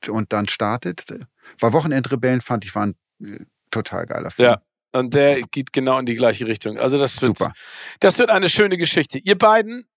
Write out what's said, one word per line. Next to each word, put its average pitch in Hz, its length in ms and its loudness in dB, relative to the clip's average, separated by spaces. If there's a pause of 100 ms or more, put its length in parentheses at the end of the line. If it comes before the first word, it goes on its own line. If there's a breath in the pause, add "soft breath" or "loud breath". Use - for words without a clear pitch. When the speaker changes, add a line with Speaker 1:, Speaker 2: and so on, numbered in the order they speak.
Speaker 1:
und 110 240 -4
dann 104 160 -2
startet. 123 560 -4 (560 soft breath)
Weil 120 120 2
Wochenendrebellen 131 680 0
fand 110 240 -4
ich, 98 100 -12
war 104 120 -2
ein, 98 80 -4 (280)
äh, 101 180 -14 (320)
total 95 340 -6
geiler - 240 -8
Film. 123 180 4
Speaker 2:
Ja, 117 140 2 (360)
und 123 140 -2
der 139 300 4
geht - 300 -8
genau 131 260 0
in 127 80 -6
die 117 100 -2
gleiche 113 300 0
Richtung. 107 320 -6
Also 127 200 0
das 135 220 0
wird, 117 160 2
Speaker 1:
Super. - 160 -2 (480 loud breath)
Speaker 2:
das 190 180 4
wird 226 120 4
eine 190 180 2
schöne 190 300 2
Geschichte. 156 400 -2
Ihr 190 180 0
beiden, 220 500 2 (100)